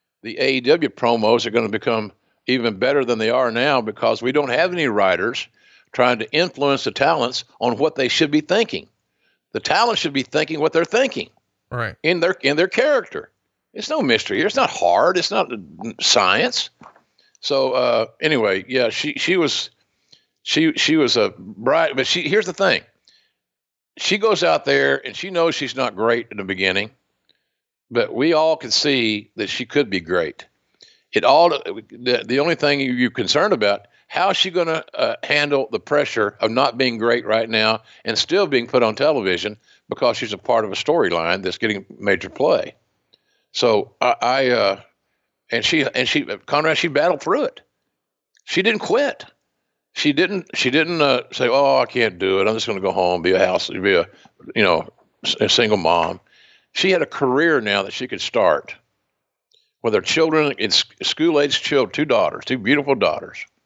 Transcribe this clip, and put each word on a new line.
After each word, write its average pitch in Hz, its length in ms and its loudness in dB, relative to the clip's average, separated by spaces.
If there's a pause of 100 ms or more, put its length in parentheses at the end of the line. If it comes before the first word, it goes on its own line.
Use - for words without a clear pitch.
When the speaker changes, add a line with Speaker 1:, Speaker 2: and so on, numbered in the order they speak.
(220)
Speaker 1:
the 110 180 -8
A 135 140 2
E 131 60 -2
W 143 280 2
promos 117 580 2
are 117 40 -6
gonna 113 180 0
become 107 440 -4 (360)
even 117 300 -2
better 135 260 0
than 117 140 0
they 110 120 0
are 123 220 0
now, 131 280 0
because 110 420 -2
we 127 100 0
don't 143 180 0
have 165 220 0
any 165 160 -2
writers 101 580 0 (460)
trying 123 260 2
to 110 140 -10
influence 143 520 0
the 117 60 -4
talents 135 540 0 (160)
on 123 180 0
what 147 160 0
they 131 140 0
should 156 220 0
be 151 100 2
thinking. 180 480 -2 (640)
The 110 80 -6
talent 214 380 2
should 151 140 -4
be 139 100 0
thinking 151 380 -2
what 151 120 0
they're 165 120 2
thinking 254 460 -2 (400)
Speaker 2:
Right. 120 320 -6
Speaker 1:
in 170 180 0
their, 175 220 2
in 139 140 2
their 175 120 4
character. 254 640 -2 (420)
It's 214 160 -10
no 311 140 -2
mystery. 117 400 0
It's 196 140 -2
not 262 140 2
hard. 123 460 2
It's 170 140 -2
not - 200 -2 (500)
science. 113 680 2 (720)
So, 135 320 -2
uh, 120 340 0 (140)
anyway, 110 480 0
yeah, 127 220 0
she, - 240 -6
she 185 220 -2
was, 156 340 -2 (720)
she, 160 320 0
she - 220 0
was 127 200 2
a 101 220 2
bright, 127 580 -2
but 131 100 0
she, 170 220 -2
here's 202 180 0
the 175 60 -6
thing. 165 300 0 (1120)
She - 220 -2
goes 196 260 2
out 156 200 2
there 139 420 2
and 107 100 -12
she 190 140 -10
knows 170 240 0
she's 127 220 -8
not 123 200 -4
great 117 340 0
in 107 60 -16
the 101 80 -6
beginning, 95 460 -2 (1000)
but 117 240 0
we 151 200 0
all 156 240 2
can 123 120 -12
see 110 680 0
that 104 120 -4
she - 160 -8
could 135 240 -2
be 95 120 -4
great. 85 460 -4 (640)
It - 120 0
all, 151 240 6
the, 120 800 -4
the 127 140 0
only 160 140 0
thing 143 260 0
you, 135 120 -2
you're 123 180 0
concerned 147 420 0
about, 104 340 0 (220)
how 190 220 0
is 185 60 0
she 185 140 0
gonna, 165 340 -2 (100)
uh, 113 280 -2
handle 147 480 0
the 107 100 -4
pressure 135 600 -2
of 110 100 0
not 123 280 0
being 123 200 -2
great 117 280 0
right 113 220 0
now 110 340 0 (220)
and 110 140 -4
still 185 280 0
being 127 200 0
put 127 160 2
on 110 120 2
television 107 600 0 (320)
because 123 280 0
she's 110 160 -8
a 98 60 -6
part 113 260 0
of 98 80 -6
a - 20 -6
storyline 90 680 0
that's 90 160 -6
getting 104 260 -4 (140)
major 98 320 -2
play? - 440 0 (800)
So 110 480 0
I, 123 200 2
I, 127 300 0
uh, 101 300 0 (720)
and 117 140 -2
she, 151 300 0
and 127 140 0
she, 151 160 0
Conrad, 147 540 -2
she 170 100 0
battled 147 340 0
through 247 220 0
it. - 160 -8 (840)
She - 180 -2
didn't 214 180 0
quit. 247 440 -2 (720)
She - 180 0
didn't, 180 420 -2
she - 160 -2
didn't, 160 300 0
uh, 135 220 2 (100)
say, 127 160 0
"Oh, 135 300 4
I 123 80 2
can't 110 320 -2
do 95 220 2
it. 95 60 2
I'm 110 80 2
just 110 120 -6
gonna 101 140 -4
go 92 120 0
home, 90 280 0
be 87 120 2
a 95 120 4
house, 92 240 0
be 95 260 0
a, 85 120 2 (480)
you 113 80 2
know, 85 260 2 (360)
s-, - 160 -4
a 107 80 2
single 107 300 2
mom." 85 420 0 (520)
She - 180 0
had 175 120 2
a 143 40 -4
career 143 540 0
now 101 220 0
that 101 100 -10
she 127 140 -8
could 101 140 -8
start 87 560 0 (1080)
with 110 120 2
her 104 60 4
children 156 580 2
in 101 120 -2
s-, - 140 2 (180)
school-age 147 600 0
children, 131 300 0
two 147 120 -2
daughters, 110 400 0
two 131 140 -2
beautiful 139 360 0
daughters. 92 500 -2 (220)